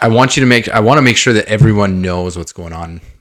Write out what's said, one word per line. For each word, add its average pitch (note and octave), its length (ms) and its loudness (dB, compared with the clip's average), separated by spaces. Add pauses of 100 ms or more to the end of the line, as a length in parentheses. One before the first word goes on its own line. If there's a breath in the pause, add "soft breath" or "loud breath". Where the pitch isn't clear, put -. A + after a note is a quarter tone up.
I A#2 40 2
want B2 300 2
you D3 40 0
to B2+ 60 2
make, A#2+ 220 2
I A2 100 0
wanna C3 220 2
make A#2+ 160 2
sure B2 160 0
that G#2+ 140 0
everyone G2+ 540 2
knows F2+ 360 -4
what's E2+ 160 -14
going E2+ 200 -16
on E2 280 -14 (200)